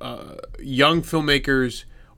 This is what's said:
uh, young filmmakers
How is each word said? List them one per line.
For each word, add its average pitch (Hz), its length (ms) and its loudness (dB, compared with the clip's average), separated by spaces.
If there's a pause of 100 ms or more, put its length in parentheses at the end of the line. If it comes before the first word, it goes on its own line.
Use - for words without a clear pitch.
uh, 120 340 -12 (260)
young 143 420 4
filmmakers 143 840 0 (340)